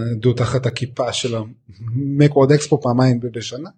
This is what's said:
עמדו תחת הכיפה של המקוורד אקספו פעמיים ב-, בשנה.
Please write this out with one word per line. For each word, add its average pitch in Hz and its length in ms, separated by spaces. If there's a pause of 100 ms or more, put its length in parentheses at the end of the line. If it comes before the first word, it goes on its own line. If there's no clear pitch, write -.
(120)
עמדו 117 200
תחת 123 340
הכיפה 120 460
של 117 240
המקוורד 135 1160
אקספו 147 280
פעמיים 123 400
ב-, 120 60
בשנה. 123 520